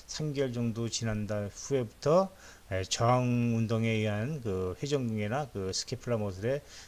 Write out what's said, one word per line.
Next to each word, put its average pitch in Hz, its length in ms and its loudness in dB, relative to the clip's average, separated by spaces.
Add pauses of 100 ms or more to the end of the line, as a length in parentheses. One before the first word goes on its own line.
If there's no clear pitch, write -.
삼 151 280 -4
개월 135 180 0
정도 117 360 0
지난 110 380 -2
다음 104 220 -2
후에부터, 143 840 2 (380)
에, 92 140 -2
저항 120 720 4
운동에 113 320 2
의한 110 540 0
그 92 380 -2
회전근개나 127 720 0
그 95 200 -4
스캐플라 - 460 -2
머슬의 104 420 -2 (280)